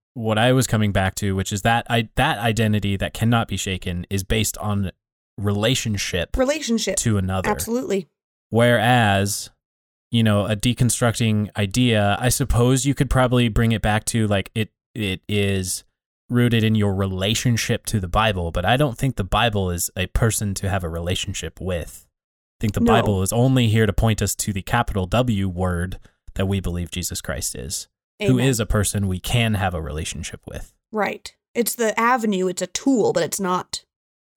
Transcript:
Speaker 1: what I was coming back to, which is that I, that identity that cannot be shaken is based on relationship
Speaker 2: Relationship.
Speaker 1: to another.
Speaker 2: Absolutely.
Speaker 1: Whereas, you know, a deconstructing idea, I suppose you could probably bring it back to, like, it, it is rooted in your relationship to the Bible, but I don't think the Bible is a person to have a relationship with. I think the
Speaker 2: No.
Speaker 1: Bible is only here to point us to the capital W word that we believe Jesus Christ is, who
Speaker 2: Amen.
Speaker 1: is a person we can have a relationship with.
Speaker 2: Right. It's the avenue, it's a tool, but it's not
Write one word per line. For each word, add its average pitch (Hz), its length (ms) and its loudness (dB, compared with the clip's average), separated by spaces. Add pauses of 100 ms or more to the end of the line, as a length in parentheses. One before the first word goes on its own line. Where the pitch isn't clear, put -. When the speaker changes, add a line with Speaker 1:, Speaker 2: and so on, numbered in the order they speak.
(140)
Speaker 1:
what 110 240 -2
I 123 160 4
was 131 140 2
coming 107 260 2
back 95 220 0
to, 98 200 -2
which 95 160 -4
is 98 120 -4
that 117 260 2
I, 117 260 0
that 131 220 0
identity 107 600 0
that 92 160 -4
cannot 117 360 2
be 95 80 -4
shaken 90 520 -6
is 98 140 -2
based - 360 -2
on 101 320 -4 (460)
relationship 104 1000 -2
Speaker 2:
Relationship. 254 600 -2
Speaker 1:
to 107 200 0
another. 95 320 -2
Speaker 2:
Absolutely. 208 580 -2 (420)
Speaker 1:
Whereas, 110 1000 4 (640)
you 117 120 4
know, 104 220 4
a 110 100 -2
deconstructing 113 1040 0
idea, 107 600 2
I 123 100 0
suppose 123 560 2
you 139 80 2
could 131 160 0
probably 123 400 2
bring 117 240 2
it 107 80 -2
back 107 240 0
to, 110 220 0
like, 98 280 0
it, 110 140 -2 (240)
it 95 340 -4
is 98 560 -2 (460)
rooted 120 340 2
in 110 120 2
your 101 180 2
relationship 101 960 -2
to 113 120 0
the 92 80 -4
Bible, 92 440 0
but 90 140 -2
I 113 120 4
don't 127 200 0
think 135 180 -2
the - 100 -2
Bible 101 460 0
is 85 260 -4
a 90 100 -2
person 104 480 0
to 98 140 -4
have 95 160 -2
a 80 40 -6
relationship 85 720 -6
with. 85 460 -8 (540)
I - 20 -14
think 110 140 0
the - 60 -2
Speaker 2:
No. 117 120 4
Speaker 1:
Bible 110 300 4
is 98 100 -2
only 123 340 4
here 110 180 4
to - 80 2
point 110 280 2
us 101 140 -2
to - 180 -4
the 95 80 -4
capital 120 460 -2
W 110 420 0
word 90 500 -2 (360)
that 98 100 -2
we 98 160 0
believe 87 300 -4
Jesus - 280 -6
Christ - 360 -8
is, - 320 -10 (320)
who 202 160 2
Speaker 2:
Amen. 123 120 2
Speaker 1:
is 123 140 0
a 107 40 -4
person 101 420 0
we 92 120 -4
can 113 360 0
have 95 180 -2
a 80 80 -6
relationship 80 640 -10
with. - 260 -14 (180)
Speaker 2:
Right. 196 420 -6 (200)
It's 233 220 -2
the 220 240 0
avenue, 220 480 2
it's 185 140 -4
a 180 60 -4
tool, 220 440 2
but 170 120 2
it's 139 160 -4
not - 440 -4 (540)